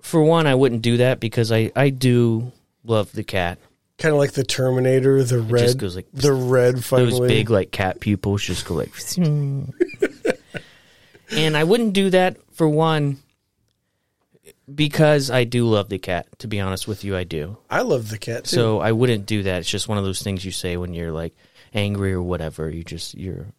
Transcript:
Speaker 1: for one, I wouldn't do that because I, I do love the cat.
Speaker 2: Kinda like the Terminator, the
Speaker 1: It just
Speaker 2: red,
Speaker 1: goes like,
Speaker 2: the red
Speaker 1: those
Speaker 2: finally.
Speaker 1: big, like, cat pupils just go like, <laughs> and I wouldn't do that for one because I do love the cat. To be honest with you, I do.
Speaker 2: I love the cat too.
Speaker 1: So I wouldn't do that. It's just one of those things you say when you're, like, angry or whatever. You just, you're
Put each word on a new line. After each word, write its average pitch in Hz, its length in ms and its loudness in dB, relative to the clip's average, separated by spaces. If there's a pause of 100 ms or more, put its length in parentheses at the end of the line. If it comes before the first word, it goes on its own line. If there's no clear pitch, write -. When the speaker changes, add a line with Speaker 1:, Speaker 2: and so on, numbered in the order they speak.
Speaker 1:
for 160 220 0
one, 160 240 4
I 131 80 4
wouldn't 127 280 2
do 120 140 2
that 123 220 2
because 113 320 -2
I, 113 240 2
I 139 140 4
do 120 640 2 (340)
love 110 260 0
the 104 140 -8
cat. 90 340 -4 (380)
Speaker 2:
Kinda 156 180 2
like 143 160 2
the 135 140 -2
Terminator, 131 800 2
the 123 160 2
Speaker 1:
It - 20 0
just 110 100 -4
Speaker 2:
red, 120 280 4
Speaker 1:
goes 92 180 -6
like, 92 160 -14
Speaker 2:
the 139 200 2
red 127 440 2
Speaker 1:
those 123 100 -8
Speaker 2:
finally. 123 400 2
Speaker 1:
big, 110 220 2
like, 98 220 2
cat 95 280 -2
pupils 101 420 0
just - 240 -6
go - 100 -6
like, - 180 -6 (240)
<laughs> - 0 - (2250)
and 156 260 0
I 151 60 2
wouldn't 220 300 2
do 196 180 2
that 185 260 2 (160)
for 160 140 0
one 151 500 0 (1600)
because 147 560 4
I 127 140 2
do 120 240 0
love 104 220 2
the 95 100 -4
cat. 87 280 -4 (120)
To - 80 -12
be 107 120 -4
honest 95 280 -4
with 104 160 -8
you, 98 120 -4
I 90 80 -4
do. 85 340 -8 (120)
Speaker 2:
I - 120 0
love 135 280 -2
the 110 80 -10
cat 117 280 -10
too. - 100 -4
Speaker 1:
So 110 240 2
I 107 140 0
wouldn't 113 320 0
do 104 180 -2
that. 92 160 -2
It's 87 100 -6
just - 180 -4
one 107 100 -4
of 101 80 -2
those 95 180 -4
things 95 220 -4
you 92 60 -8
say 87 260 -6
when 87 160 -6
you're, 82 180 -6
like, 82 240 -8 (400)
angry 101 380 -2
or 90 80 -2
whatever. 80 480 -6
You 82 140 -10
just, - 320 -12
you're 92 320 -12 (120)